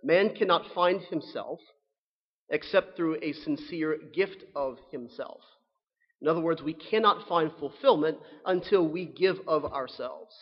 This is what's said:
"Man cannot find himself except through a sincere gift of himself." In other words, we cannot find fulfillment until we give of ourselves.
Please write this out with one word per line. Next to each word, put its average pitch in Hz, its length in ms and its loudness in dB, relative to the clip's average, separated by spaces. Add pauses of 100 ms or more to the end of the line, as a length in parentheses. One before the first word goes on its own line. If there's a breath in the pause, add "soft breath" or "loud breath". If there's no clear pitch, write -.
"Man 185 320 4
cannot 180 400 0
find 180 280 2
himself 135 580 -8 (880)
except 185 480 -2
through 160 240 -2
a 151 120 -4
sincere 156 680 -4 (120)
gift 190 320 -4 (120)
of 135 240 -4 (120)
himself." 123 500 -12 (800)
In - 80 0
other 165 140 4
words, 160 220 0
we 156 100 -4
cannot 196 540 2
find 160 320 2
fulfillment 156 580 2 (260 loud breath)
until 180 440 2
we 170 180 -4
give 180 320 0 (100)
of 156 180 2
ourselves. 127 760 -8